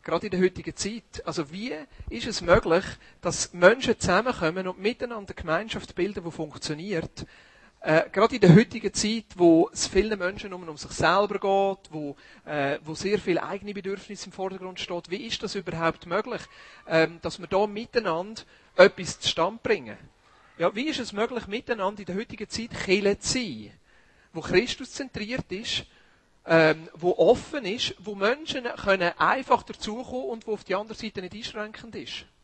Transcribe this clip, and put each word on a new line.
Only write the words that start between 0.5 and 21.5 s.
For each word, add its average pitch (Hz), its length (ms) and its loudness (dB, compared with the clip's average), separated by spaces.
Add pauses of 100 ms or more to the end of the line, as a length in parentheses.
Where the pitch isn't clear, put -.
Zeit. - 500 -8
Also 151 260 -6
wie 214 220 -10 (380)
ist 233 160 -8
es 202 140 -6
möglich, 180 440 4 (360)
dass - 320 -4
Menschen 220 460 6
zusammenkommen 185 680 0
und 180 100 -8
miteinander 226 560 -6
eine - 80 -12
Gemeinschaft 196 540 -4
bilden, 185 280 -2
die 165 80 -6
funktioniert? 160 960 -8 (560)
Äh, 160 280 4
gerade 214 240 2
in 233 80 2
der 175 140 12
heutigen 214 400 4
Zeit, 220 300 -2 (100)
wo 170 360 8
es - 140 -4
vielen 208 320 0
Menschen 190 320 -6
nur 180 180 -12
um 151 80 -12
sich - 140 -16
selber 196 460 2
geht, 196 560 0
wo, 151 240 -8 (280)
äh, 143 400 -2
wo 160 120 -10
sehr 202 240 0
viel 185 180 0
eigene 196 380 -8
Bedürfnisse 196 500 -10
im 190 60 -18
Vordergrund 185 480 -10
steht, 175 320 -8
wie 226 160 -6
ist - 160 -6
das 214 100 -6
überhaupt 165 540 -2
möglich, 196 340 -4 (460)
ähm, 160 340 2
dass 165 160 -6
wir 180 80 -14
da 196 220 2
miteinander 208 760 -4 (340)
etwas 185 440 6
zustande 190 420 -2
bringen? 135 360 -2 (600)
Ja, 175 160 0
wie 247 140 -2
ist 285 120 -4
es 233 140 -8
möglich, 220 320 -4
miteinander 208 540 -4